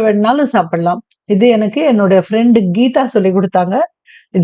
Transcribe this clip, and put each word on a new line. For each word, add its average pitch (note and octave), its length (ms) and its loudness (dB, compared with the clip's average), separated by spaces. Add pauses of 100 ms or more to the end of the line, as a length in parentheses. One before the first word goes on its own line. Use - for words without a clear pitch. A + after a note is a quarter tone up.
வேணும்னாலும் A3 480 0
சாப்பிடலாம். F3 480 -2 (320)
இது G3+ 120 2 (100)
எனக்கு G#3+ 260 -2 (100)
என்னோட G3+ 220 2 (140)
ஃப்ரெண்டு A#3 340 2 (160)
கீதா C4 260 0 (100)
சொல்லி F#3+ 220 0
கொடுத்தாங்க. F#3 400 -2 (600)
இது F3+ 80 2